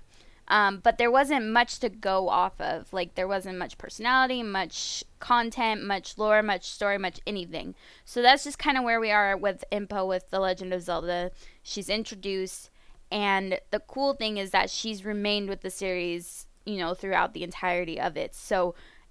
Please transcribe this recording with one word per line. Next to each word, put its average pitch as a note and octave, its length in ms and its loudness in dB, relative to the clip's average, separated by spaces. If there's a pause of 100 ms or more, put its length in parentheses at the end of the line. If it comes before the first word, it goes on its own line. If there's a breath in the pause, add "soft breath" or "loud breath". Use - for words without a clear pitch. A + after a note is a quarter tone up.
(480 soft breath)
Um, G3+ 300 4
but A3+ 180 4
there A#3+ 140 4
wasn't C4 360 4
much A#3 340 2
to A#3+ 80 0
go F#3+ 400 0
off F#3 320 2
of. - 320 -4
Like, F3 240 -6
there F#3 100 -2
wasn't F#3+ 320 -4
much F3 200 -10
personality, B3+ 640 0
much F#3+ 600 -4 (160)
content, A3+ 640 0
much G3 340 -4
lore, G#3+ 260 6
much G3+ 280 -2
story, G3+ 280 -2
much F#3 280 -6
anything. F3+ 480 -8 (300 loud breath)
So - 180 -4
that's C4 220 8
just C#4+ 140 -8
kinda C4+ 220 2
where A#3 200 2
we A3 100 0
are G3+ 260 4
with G3 360 -2
Impa G3+ 340 -2
with F#3 240 -4
The F#3+ 80 0
Legend F#3 340 0
of F3+ 100 -2
Zelda. F3 500 -4 (300 soft breath)
She's - 260 -8
introduced, G3 800 -4 (400 soft breath)
and G3 500 0 (100)
the G#3+ 100 -2
cool C#4 340 -2
thing A3 240 -4
is F#3+ 140 -4
that - 180 4
she's G#3 340 -6
remained G#3 440 -2
with G3 140 -6
the F#3+ 80 -6
series, F3 760 -4 (180)
you G#3 140 -6
know, F3 160 -2
throughout F3+ 400 2
the - 80 -8
entirety F3 580 -2
of E3 160 -2
it. - 180 -6
So F3+ 400 0 (360 soft breath)